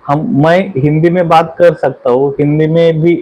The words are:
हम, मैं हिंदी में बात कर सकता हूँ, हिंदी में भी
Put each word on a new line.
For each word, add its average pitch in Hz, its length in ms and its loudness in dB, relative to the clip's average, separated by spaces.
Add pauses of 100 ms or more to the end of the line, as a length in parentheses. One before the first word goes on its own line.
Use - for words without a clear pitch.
हम, 143 400 -2
मैं 190 300 0
हिंदी 151 340 0
में 175 180 -2
बात 165 300 0
कर 170 160 4
सकता 131 360 -4
हूँ, 139 300 0
हिंदी 151 260 0
में 165 340 0
भी 170 220 2